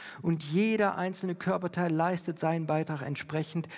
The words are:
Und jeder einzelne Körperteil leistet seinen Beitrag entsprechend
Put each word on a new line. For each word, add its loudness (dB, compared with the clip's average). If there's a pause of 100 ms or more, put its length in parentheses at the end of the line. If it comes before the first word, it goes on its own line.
(220)
Und 2
jeder 2
einzelne -2
Körperteil 0
leistet 0
seinen 2
Beitrag 0
entsprechend -4 (100)